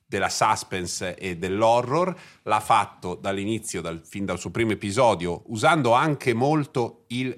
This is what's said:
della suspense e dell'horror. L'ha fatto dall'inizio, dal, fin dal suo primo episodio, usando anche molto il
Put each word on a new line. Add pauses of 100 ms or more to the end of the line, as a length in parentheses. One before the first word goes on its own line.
della
suspense
e
dell'horror. (260)
L'ha
fatto
dall'inizio,
dal,
fin
dal
suo
primo
episodio,
usando
anche
molto
il